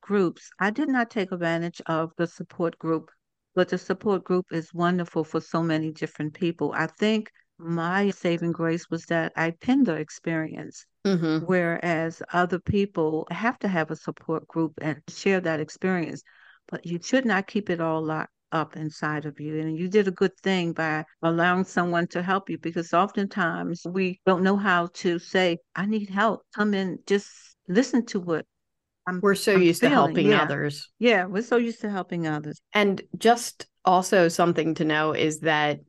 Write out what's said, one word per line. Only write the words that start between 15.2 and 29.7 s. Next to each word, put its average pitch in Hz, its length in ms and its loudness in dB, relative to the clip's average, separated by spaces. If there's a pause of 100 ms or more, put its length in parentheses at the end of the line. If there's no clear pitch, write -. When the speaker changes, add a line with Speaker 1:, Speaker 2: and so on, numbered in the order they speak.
Speaker 1:
that 160 220 -2
experience. 165 600 -4 (460)
But - 180 -12
you 170 160 -6
should 262 240 0
not 196 220 0
keep 208 220 -4
it 175 120 0
all 160 220 -2
locked 156 280 -4 (200)
up 156 240 -4
inside 151 500 -6
of 143 140 -12
you. 151 200 -6
And 160 180 -4
you 180 100 -4
did 196 200 2
a 185 40 -2
good 185 280 0
thing 180 340 0
by 160 320 -2 (160)
allowing 170 420 2
someone 175 440 0
to 180 140 -4
help 190 280 -2
you, 165 80 -6
because 170 360 -6
oftentimes 175 960 -2
we 185 360 -2
don't 185 180 4
know 196 140 4
how 180 380 2
to 175 240 0
say, 180 400 0 (160)
"I 190 100 -4
need 208 240 -2
help." 196 340 0 (120)
Come 208 180 0
in, 190 340 -2
just 202 220 0 (400)
listen 240 380 2
to 208 120 -4
what 170 260 -4 (640)
I'm, 180 140 -4
Speaker 2:
We're 196 140 6
so 202 200 2
Speaker 1:
I'm 190 60 8
Speaker 2:
used 170 200 4